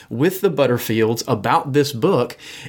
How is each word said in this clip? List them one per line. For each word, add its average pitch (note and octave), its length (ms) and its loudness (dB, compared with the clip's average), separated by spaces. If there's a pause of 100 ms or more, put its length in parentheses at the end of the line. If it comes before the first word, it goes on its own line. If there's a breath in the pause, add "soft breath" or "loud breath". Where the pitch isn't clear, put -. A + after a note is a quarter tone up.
(100)
with D#3+ 320 0
the G3 80 2
Butterfields A#2+ 800 2
about B2+ 420 0
this C#3+ 220 2
book. B2 440 0 (320 loud breath)